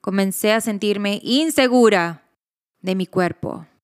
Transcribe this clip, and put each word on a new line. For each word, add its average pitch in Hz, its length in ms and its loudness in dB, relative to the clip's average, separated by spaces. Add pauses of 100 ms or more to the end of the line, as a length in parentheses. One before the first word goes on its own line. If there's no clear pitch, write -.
comencé 196 520 -2
a 220 100 0
sentirme 202 600 -4
insegura 240 1000 2 (580)
de 185 140 -4
mi 185 120 -4
cuerpo. - 600 -4 (180)